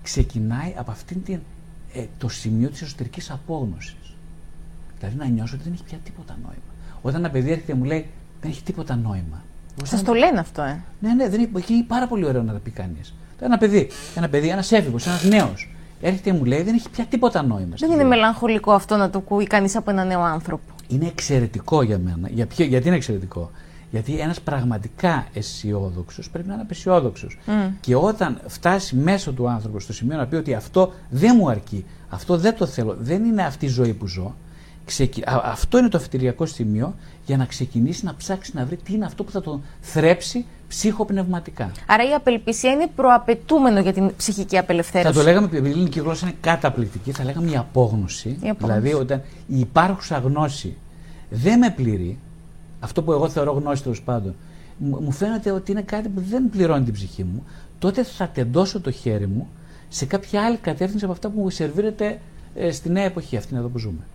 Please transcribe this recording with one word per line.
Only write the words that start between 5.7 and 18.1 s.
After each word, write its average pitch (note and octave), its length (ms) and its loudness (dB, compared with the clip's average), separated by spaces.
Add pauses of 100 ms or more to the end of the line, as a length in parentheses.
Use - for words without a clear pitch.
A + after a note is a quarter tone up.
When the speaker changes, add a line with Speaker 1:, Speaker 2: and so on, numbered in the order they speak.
Speaker 1:
έχει F3 100 -10
πια - 200 -14
τίποτα - 380 -14
νόημα. - 200 -12 (400)
Όταν C3+ 220 -2
ένα E3+ 60 -2
παιδί C3+ 200 0
έρχεται D#3+ 220 -2
και C3+ 60 0
μου B2+ 60 2
λέει, D#3 220 -2 (360)
«Δεν D3+ 100 -6
έχει - 120 -10
τίποτα D#3 320 -4
νόημα». F#2 480 -4 (340)
Εγώ C#3 100 -8
Speaker 2:
Σας G#3+ 120 0
Speaker 1:
σαν G3 80 -2
Speaker 2:
το A#3+ 60 4
λένε B3+ 260 4
αυτό, D#3 220 -6
ε; D3 200 -4 (180)
Speaker 1:
Ναι, A3 140 0
ναι, B3 160 2
δεν G3+ 100 0
έχει, G3+ 260 0
και A3+ 80 0
είναι A#3 140 4
πάρα B3 200 0
πολύ G#3+ 180 0
ωραίο B2+ 180 2
να A2 100 -2
τα G2+ 60 -6
πει G#2 120 -10
κανείς. F2 420 -10 (260)
Ένα B3 180 4
παιδί, G3+ 300 6 (280)
ένα E3+ 140 0
παιδί, D3 200 2
ένας F#3+ 220 0
έφηβος, D3+ 360 4
ένας F3 160 0
νέος, F3+ 520 4 (260)
έρχεται F#3+ 280 0
και F3+ 80 4
μου C3+ 80 2
λέει, C3+ 180 2
«Δεν A3 100 2
έχει A#3 160 2
πια A#3 160 -4
τίποτα A#3 380 2
νόημα F#2+ 340 0
στη D#4 80 -2
Speaker 2:
Δεν D#4+ 40 4
είναι E4+ 60 4
Speaker 1:
ζωή D4 80 6
μου». C4 60 6
Speaker 2:
μελαγχολικό A3 640 4